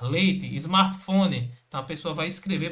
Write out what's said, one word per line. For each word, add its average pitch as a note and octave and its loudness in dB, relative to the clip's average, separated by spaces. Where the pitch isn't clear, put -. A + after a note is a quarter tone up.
leite, F3+ 2
smartphone. F#3 2
Então, C#3+ -6
a C3 -4
pessoa D#3+ -6
vai D#3+ -2
escrever F#3 -2